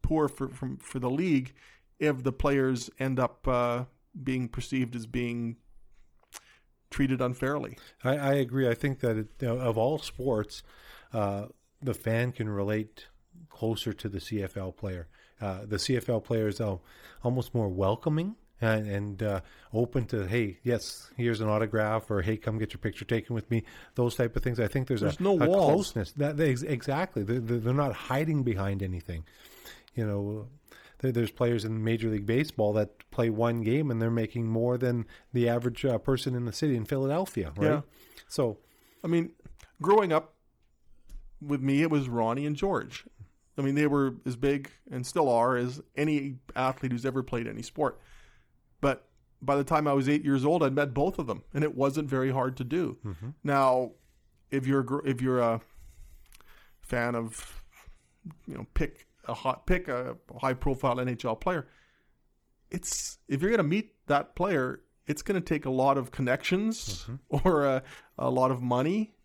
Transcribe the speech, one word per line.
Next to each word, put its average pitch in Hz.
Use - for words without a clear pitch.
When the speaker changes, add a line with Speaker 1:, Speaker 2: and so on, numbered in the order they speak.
Speaker 1:
poor 156
for, 139
from, 131
for -
the 123
league 143
if 143
the 131
players 131
end 131
up, -
uh, 123
being 127
perceived 123
as 113
being 120
treated 131
unfairly. 131
Speaker 2:
I, 131
I 139
agree. 131
I 117
think 135
that 113
it, 110
of 117
all 139
sports, 120
uh, 101
the 127
fan 117
can 110
relate 104
closer 113
to 101
the 98
C 104
F 95
L 92
player. 92
Uh, 98
the 107
C 127
F -
L 113
player 110
is, 101
uh, 101
almost 123
more 110
welcoming 151
and, 110
and, 101
uh, 101
open 120
to, 104
"Hey, 104
yes, -
here's 117
an 110
autograph," 107
or, 98
"Hey, 107
come 110
get 107
your -
picture 104
taken 117
with 110
me." 113
Those 120
type 120
of -
things. 123
I 107
think 135
there's 117
Speaker 1:
There's 147
Speaker 2:
a, -
Speaker 1:
no 196
Speaker 2:
a 131
Speaker 1:
walls. 180
Speaker 2:
closeness. 160
That, 143
they, 156
ex-, 127
exactly. 143
They, 117
they, 120
they're 117
not 139
hiding 147
behind 98
anything. 90
You 113
know, 104
there, 131
there's 117
players 120
in 110
Major 113
League 107
Baseball 113
that -
play 117
one 117
game 135
and 113
they're 113
making 117
more 117
than 120
the 120
average, 120
uh, 123
person 131
in 123
the 110
city 147
in 110
Philadelphia, 135
right? 151
Speaker 1:
Yeah. 151
Speaker 2:
So, 117
Speaker 1:
I 170
mean, 170
growing 196
up 160
with 143
me, 135
it 165
was 139
Ronnie 117
and 151
George. 185
I 139
mean, 139
they 147
were 139
as 127
big 139
and 127
still 151
are 120
as 123
any 143
athlete 131
who's 120
ever 131
played 117
any 110
sport. -
But 135
by 139
the 143
time 151
I 143
was 139
eight 147
years 139
old, 160
I'd 135
met 139
both 147
of 151
them, 107
and 143
it 151
wasn't 139
very 131
hard 127
to 131
do. 156
Speaker 2:
Mm-hmm. 101
Speaker 1:
Now, 131
if 131
you're 139
a 131
gr-, 143
if 131
you're 127
a 117
fan 120
of, -
you -
know, 104
pick -
a 117
hot, -
pick 180
a 127
high-profile 131
N 123
H 120
L 113
player, 175
it's, -
if 139
you're 202
gonna 214
meet 180
that 143
player, 143
it's 147
gonna 190
take 160
a 135
lot 131
of 120
connections 127
Speaker 2:
Mm-hmm. 135
Speaker 1:
<laughs> -
or 151
a, 131
a 127
lot 127
of 123
money. 147